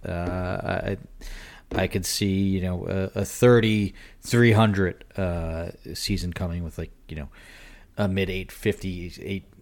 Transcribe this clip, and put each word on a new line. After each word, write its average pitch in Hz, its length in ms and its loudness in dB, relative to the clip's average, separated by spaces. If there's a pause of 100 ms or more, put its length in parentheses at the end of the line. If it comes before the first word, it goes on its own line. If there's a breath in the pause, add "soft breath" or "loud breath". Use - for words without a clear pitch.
Uh, 90 60 -8
I, 90 840 -4 (800 loud breath)
I 95 120 2
could 90 180 -4
see, 98 380 0
you 95 180 2
know, 90 260 -4
a, 95 340 -4
a 98 40 -2
thirty, 110 720 4 (260 loud breath)
three 120 320 6
hundred, 101 520 4 (120)
uh, 85 540 -4 (240)
season 87 400 -2
coming 87 300 -4
with, 80 120 -8
like, 82 160 -8 (160)
you 80 80 -10
know, 71 120 -8 (680 loud breath)
a 104 100 0
mid 95 220 0
eight 92 240 -6
fifty, 90 580 -4 (120)
eight, 98 220 -6 (180)